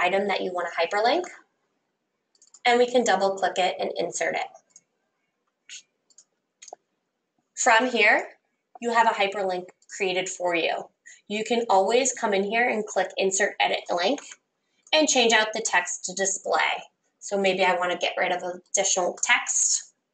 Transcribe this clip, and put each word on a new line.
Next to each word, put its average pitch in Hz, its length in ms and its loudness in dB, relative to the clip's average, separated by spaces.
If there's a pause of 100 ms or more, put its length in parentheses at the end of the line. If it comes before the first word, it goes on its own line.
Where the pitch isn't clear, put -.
item 196 260 2
that 190 140 -2
you 190 100 -4
want 175 220 -4
to 175 240 0
hyperlink, 269 280 2 (1400)
and 240 140 6
we 247 100 2
can 247 140 2
double 196 320 2
click 190 240 -2
it 180 200 0
and - 160 -4
insert 165 380 -4
it. - 140 -6 (3000)
From 233 320 4
here, 233 440 2 (520)
you 233 100 -4
have 226 140 4
a 220 80 4
hyperlink 196 520 -2 (300)
created 185 320 -2
for 180 280 -2
you. - 340 -2 (380)
You 214 160 -4
can 226 260 0
always 226 420 4
come 214 220 -2
in 196 100 2
here 226 240 0
and 214 200 -2
click 185 300 -2
Insert 196 420 0
Edit - 320 -2
Link 190 280 0 (720)
and 311 160 4
change 233 240 4
out 220 220 4
the 220 80 -4
text - 440 -2
to 180 80 -10
display. 165 680 -2 (380)
So 202 200 -4
maybe 190 260 2
I 180 100 2
want 180 160 -2
to 170 60 -4
get - 220 -4
rid 185 120 -2
of 180 120 -4
additional 185 800 -2
text. - 720 0 (200)